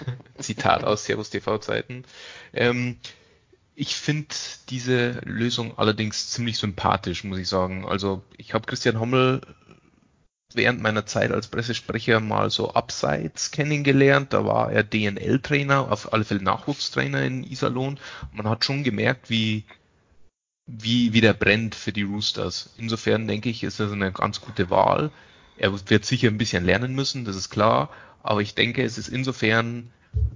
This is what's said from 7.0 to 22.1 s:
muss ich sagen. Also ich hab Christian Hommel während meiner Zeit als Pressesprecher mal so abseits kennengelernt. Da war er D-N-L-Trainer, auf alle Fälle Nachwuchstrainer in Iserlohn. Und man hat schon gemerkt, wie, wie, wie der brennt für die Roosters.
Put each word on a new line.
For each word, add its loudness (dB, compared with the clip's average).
muss -6
ich -6
sagen. -2
Also -2
ich -10
hab 0
Christian 0
Hommel 2
während 2
meiner 0
Zeit 0
als -2
Pressesprecher 0
mal 0
so -2
abseits -2
kennengelernt. 4
Da 2
war 2
er 4
D-N-L-Trainer, 0
auf -4
alle 2
Fälle 0
Nachwuchstrainer -2
in -4
Iserlohn. -4
Und -14
man -2
hat 0
schon -2
gemerkt, 0
wie, 0
wie, 0
wie 6
der 8
brennt 2
für -6
die -4
Roosters. -4